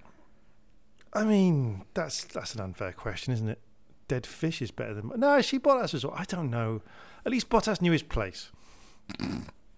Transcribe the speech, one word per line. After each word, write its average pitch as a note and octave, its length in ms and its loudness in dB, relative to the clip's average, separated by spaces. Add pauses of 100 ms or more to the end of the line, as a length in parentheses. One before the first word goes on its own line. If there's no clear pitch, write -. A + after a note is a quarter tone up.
(1120)
I G#3 120 0
mean, D#3 580 4 (100)
that's, D#3+ 320 -4
that's - 300 -8
an A2 60 -6
unfair F#2 320 -6
question, A2 400 -4
isn't A2 160 0
it? - 100 -4 (480)
Dead B2+ 180 -2
fish - 360 -4
is A#2 100 -4
better A2 220 -6
than, G#2 240 -6
no, C#4+ 180 6
actually, C#4 240 2
Bottas B3+ 340 4
was, C3+ 120 -2
I - 200 -6
don't E3+ 240 -2
know. A2+ 320 -2 (440)
At - 60 0
least B3+ 180 0
Bottas A3 320 2
knew F3 100 6
his D3 120 4
place. - 460 -4 (720)
And - 240 -4 (340)